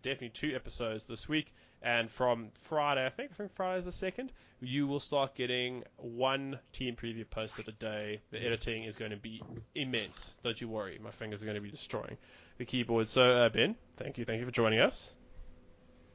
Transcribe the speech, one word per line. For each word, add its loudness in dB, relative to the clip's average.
definitely -4
two -4
episodes -6
this -10
week. 0
And 2
from 2
Friday, 2
I 0
think, -8
I -20
think -10
Friday's -2
the -8
second, -4
you 0
will 0
start 0
getting 0
one -2
team -4
preview -8
posted -6
a -10
day. -6
The -6
editing -2
is -8
gonna -6
be -12
immense. -4
Don't -4
you -6
worry. -6
My -10
fingers -8
are -8
gonna -4
be -10
destroying -6
the -6
keyboard. 2
So, 8
uh, 10
Ben, 4
thank -8
you. -4
Thank -2
you -4
for -4
joining 6
us. 4